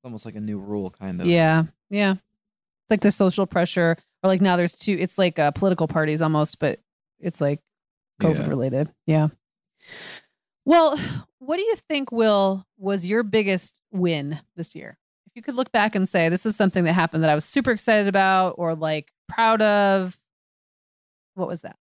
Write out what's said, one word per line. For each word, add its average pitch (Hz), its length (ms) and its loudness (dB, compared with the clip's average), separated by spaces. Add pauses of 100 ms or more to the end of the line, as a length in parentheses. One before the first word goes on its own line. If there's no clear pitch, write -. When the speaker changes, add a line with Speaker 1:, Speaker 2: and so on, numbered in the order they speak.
Speaker 1:
almost 113 220 -14
like 101 80 -14
a 104 60 -10
new 104 180 -6
rule, 101 320 -6
kind 95 300 -10
of. 90 60 -2
Speaker 2:
Yeah. 165 380 4 (240)
Yeah. 202 240 -2
It's - 760 -14
like 214 100 2
the 202 100 6
social 190 360 0
pressure, 170 500 0 (260)
or, 190 60 2
like, 190 140 2
now 180 140 4
there's 175 220 0
two, 202 220 -2
it's 180 160 -4
like, 180 220 0
uh, 147 140 2
political 175 360 0
parties 156 320 -2
almost, 156 380 0
but - 200 -2 (400)
it's, 170 220 -8
like, 147 200 -2 (600)
covid 151 200 0
Speaker 1:
Yeah. 151 80 -4
Speaker 2:
related. 135 460 -2 (120)
Yeah. 156 220 2 (1400)
Well, 320 320 4 (440)
what 277 160 -4
do 381 80 -2
you 453 100 0
think, 285 380 -6
Will, 202 520 2 (140)
was 196 260 -4
your 220 200 0
biggest 196 560 -2 (100)
win 156 500 -2 (140)
this 165 220 -12
year? - 200 -18 (300)
If - 80 -20
you 233 80 -20
could 247 140 -8
look 254 160 -4
back 214 240 0
and 190 120 0
say, 165 200 2
"This 180 160 -2
was 220 100 -2
something 185 300 2
that 165 80 2
happened 165 320 2
that 156 60 4
I 151 40 4
was 151 100 -2
super 262 280 -2
excited 214 340 2
about 190 520 2
or, 165 180 -2
like, 156 360 -4 (160)
proud 226 320 2
of," 196 600 2 (1120)
what 185 140 -6
was 175 140 -10
that? - 160 -18 (100)